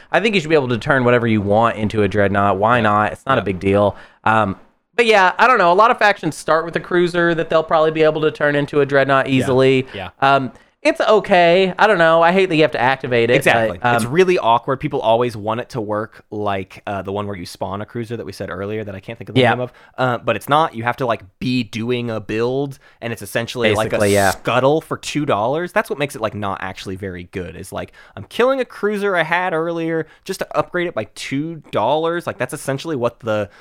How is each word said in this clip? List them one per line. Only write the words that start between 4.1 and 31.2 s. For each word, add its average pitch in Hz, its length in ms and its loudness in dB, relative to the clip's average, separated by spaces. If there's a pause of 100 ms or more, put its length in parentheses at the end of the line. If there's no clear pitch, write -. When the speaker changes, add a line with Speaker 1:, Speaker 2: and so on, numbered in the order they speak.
Speaker 1:
Um, 107 320 2 (380)
but 240 100 2
yeah, 196 340 4
I 214 80 4
don't 247 120 4
know. 175 120 4
A 175 40 6
lot 214 160 6
of 233 80 2
factions 196 380 0
start 160 280 0
with 170 120 -8
a 165 40 -2
cruiser 175 540 0
that 165 160 -4
they'll 160 120 4
probably 160 280 2
be 156 120 2
able 156 200 2
to 156 80 2
turn 147 260 0
into 143 240 0
a 139 60 4
dreadnought 135 420 2
Speaker 2:
Yeah. 135 60 0
Speaker 1:
easily. 131 580 4
Speaker 2:
Yeah. 92 180 -10 (120)
Speaker 1:
Um, 135 300 2 (300)
it's 311 180 0
okay. 190 800 4
I 202 80 4
don't 202 100 2
know. 165 240 4
I 170 80 4
hate 190 180 2
that 165 60 -2
you 156 80 4
have 151 100 4
to - 80 -4
activate 123 480 0
it, 120 60 4
Speaker 2:
Exactly. 113 440 2
Speaker 1:
but, 120 100 -2
um, 120 80 2
Speaker 2:
It's 113 80 0
really 180 340 2
awkward. 120 400 0
People 135 220 -4
always 113 360 2
want 107 240 -6
it 117 100 -12
to 127 100 -8
work 104 500 -6
like, 101 560 -6
uh, 98 160 -6
the 95 80 -10
one 101 160 -6
where 101 80 -10
you 87 100 -12
spawn 98 380 -10
a 107 40 -14
cruiser 117 300 -10
that 104 80 -10
we 80 60 -14
said 95 200 -10
earlier 101 340 -8
that 101 100 -14
I 95 60 -14
can't - 180 -16
think 95 100 -18
of 107 60 -6
the 127 60 4
Speaker 1:
Yeah. 120 100 4
Speaker 2:
name 120 120 0
of. 123 100 -10 (260)
Uh, 123 200 0
but 113 180 -2
it's - 120 -12
not. 151 280 0
You 113 80 -8
have 120 140 -2
to, 135 80 -4
like, 113 160 -2 (180)
be 127 240 -2
doing 120 440 -4
a 110 120 -6
build, 123 580 -4 (220)
and 117 120 -8
it's - 80 -12
essentially 113 540 -2
like 110 140 0
a - 20 -8
Speaker 1:
Basically, 107 240 2
yeah. 98 160 4
Speaker 2:
scuttle 127 500 0
for 143 160 -10
two - 300 -6
dollars. 135 460 -2
That's 220 180 -2
what 165 80 -8
makes 143 160 -4
it, 127 80 -10
like, 104 140 -4
not 101 240 -6
actually 95 340 -10
very 92 300 -10
good, 87 320 -10
is, 87 160 -16
like, 92 180 -10 (240)
I'm - 80 -14
killing 262 380 0
a 240 40 -2
cruiser 202 520 -4
I 160 80 2
had 175 300 -2
earlier 165 520 -4 (180)
just 190 140 -10
to - 180 -8
upgrade 175 300 -6
it 170 80 -10
by 110 220 -8
two 156 560 -8